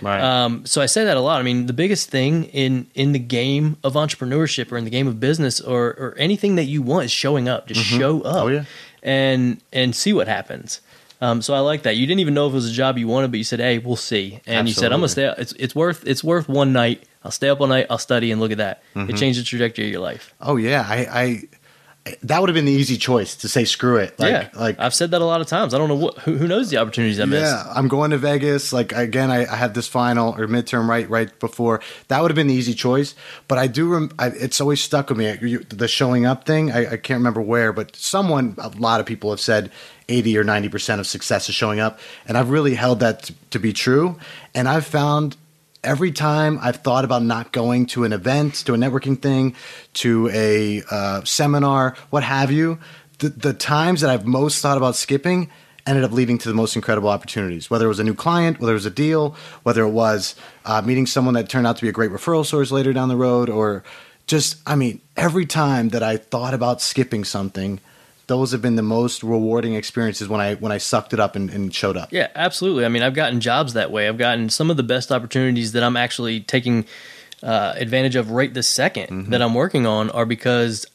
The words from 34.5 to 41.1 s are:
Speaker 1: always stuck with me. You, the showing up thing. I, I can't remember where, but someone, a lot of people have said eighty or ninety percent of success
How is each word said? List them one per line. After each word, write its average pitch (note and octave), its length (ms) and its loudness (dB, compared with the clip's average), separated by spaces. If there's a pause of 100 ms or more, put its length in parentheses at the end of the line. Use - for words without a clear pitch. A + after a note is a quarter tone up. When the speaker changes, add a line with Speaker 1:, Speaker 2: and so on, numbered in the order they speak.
Speaker 1:
always C#3+ 220 2
stuck C#3 280 0
with A2 100 -2
me. G#2+ 180 -2 (100)
You, A#2+ 120 -2
the A2 280 -4
showing B2 380 2
up B2+ 200 0
thing. D#3 260 2
I, A#2 220 0
I A2+ 40 -2
can't B2+ 220 -2
remember A#2 220 0
where, A2+ 300 2
but G#2+ 240 -6
someone, C#3+ 640 0
a A2 120 -10
lot A2+ 300 0
of G#2+ 60 -2
people G#2+ 240 -6
have G#2 100 -4
said G#2+ 300 0 (400)
eighty A2+ 280 2
or G#2+ 60 6
ninety G#2 240 2
percent G#2 320 -4
of G2+ 80 -6
success - 400 -2